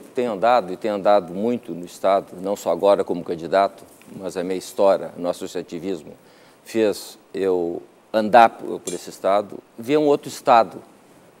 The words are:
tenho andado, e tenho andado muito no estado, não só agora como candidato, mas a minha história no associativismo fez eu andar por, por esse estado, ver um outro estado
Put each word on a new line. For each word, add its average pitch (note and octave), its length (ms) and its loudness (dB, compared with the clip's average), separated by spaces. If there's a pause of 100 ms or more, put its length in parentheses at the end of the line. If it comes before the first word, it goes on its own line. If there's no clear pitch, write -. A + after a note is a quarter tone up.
(160)
tenho B2 180 -2
andado, A2+ 400 2
e F2+ 40 -8
tenho G#2 180 -4
andado G2 380 2
muito A2+ 400 -4
no E2+ 140 -10
estado, G2 540 -2
não G2 160 -4
só - 140 -4
agora F#2 340 2
como F2 180 -4
candidato, F2+ 640 -2 (320)
mas F#2 200 -10
a F2+ 60 -4
minha F#2 160 -4
história F2 580 0
no F2 120 -6
associativismo F2 840 -8 (520)
fez - 540 -2 (140)
eu F2 480 -2 (320)
andar A2 380 6
por, - 300 -10
por - 120 -10
esse E2+ 180 -12
estado, G2 480 -2 (200)
ver A#2+ 180 -2
um D3+ 100 2
outro C#3+ 220 0
estado A2+ 540 2 (580)